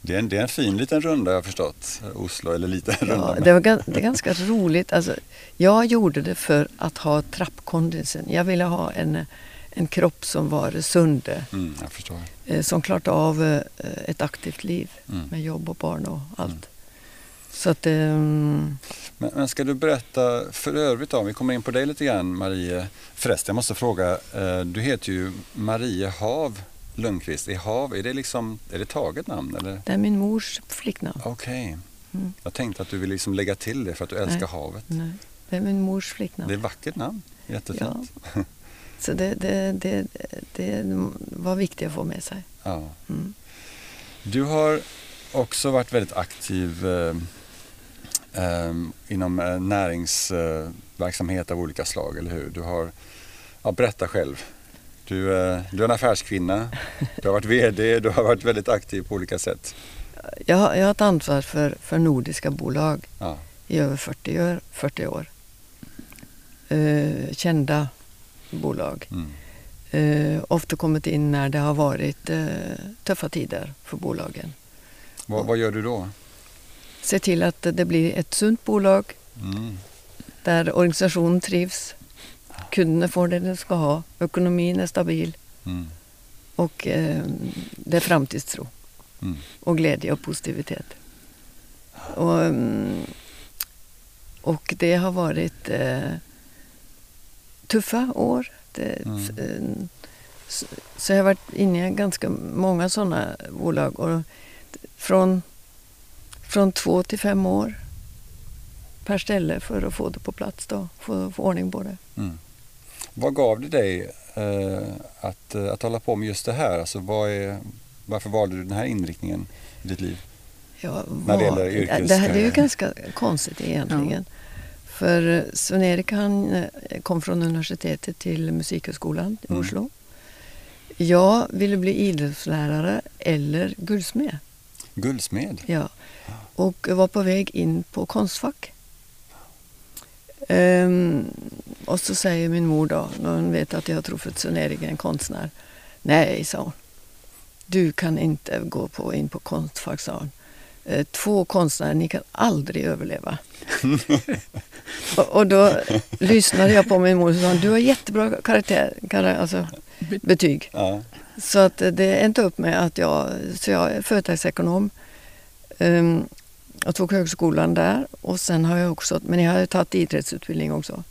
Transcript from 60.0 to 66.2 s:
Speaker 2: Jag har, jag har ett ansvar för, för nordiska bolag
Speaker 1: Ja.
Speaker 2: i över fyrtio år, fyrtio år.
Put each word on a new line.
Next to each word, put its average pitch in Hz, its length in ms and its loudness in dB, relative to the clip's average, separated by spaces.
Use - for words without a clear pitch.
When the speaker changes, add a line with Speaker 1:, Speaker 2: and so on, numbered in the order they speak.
Speaker 2:
Jag 170 100 6
har, 202 180 6
jag 185 100 4
har 202 60 6
ett 202 100 -2
ansvar 151 420 4
för, 147 400 0
för 160 160 -2
nordiska 143 520 2
bolag 151 560 -2
Speaker 1:
Ja. 78 200 -6
Speaker 2:
i 165 100 0
över 139 180 2
fyrtio - 460 -4
år, 175 80 -4
fyrtio - 340 -4
år. 160 240 -8